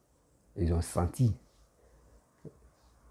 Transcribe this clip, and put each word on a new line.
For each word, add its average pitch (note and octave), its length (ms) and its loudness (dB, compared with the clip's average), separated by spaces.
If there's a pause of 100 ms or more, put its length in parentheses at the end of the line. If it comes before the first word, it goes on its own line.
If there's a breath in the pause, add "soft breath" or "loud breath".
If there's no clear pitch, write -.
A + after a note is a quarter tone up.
(560)
Ils E2+ 160 2
ont E2+ 80 2
senti. F2+ 560 0 (1700)